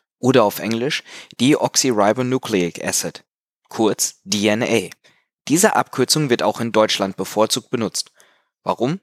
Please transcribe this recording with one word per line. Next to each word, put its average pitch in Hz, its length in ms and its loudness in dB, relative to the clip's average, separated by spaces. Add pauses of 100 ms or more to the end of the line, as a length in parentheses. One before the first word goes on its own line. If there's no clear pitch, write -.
(200)
Oder 123 240 4
auf 101 160 0
Englisch 113 440 -4 (360)
Deoxyribonucleic 117 1500 0
Acid, - 380 -6 (460)
kurz - 540 -2
D 101 240 -2
N 107 140 2
A. 101 280 0 (580)
Diese 185 280 4
Abkürzung - 540 0
wird 120 140 2
auch 104 160 -2
in 117 120 -4
Deutschland 104 460 0
bevorzugt 107 540 -2
benutzt. 113 400 -6 (500)
Warum? 117 420 -2